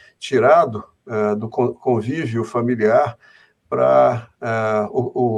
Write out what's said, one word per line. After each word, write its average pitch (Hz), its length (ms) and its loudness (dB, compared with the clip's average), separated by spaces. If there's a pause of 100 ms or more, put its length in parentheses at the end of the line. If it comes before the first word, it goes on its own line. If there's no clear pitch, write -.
(200)
tirado, 127 640 2 (220)
é, 107 300 -2
do 113 140 -6
con-, 120 240 -2
convívio 117 720 -2
familiar 120 720 0 (520)
pra, 127 600 2 (120)
é, 110 480 -2
o, 131 120 -2 (360)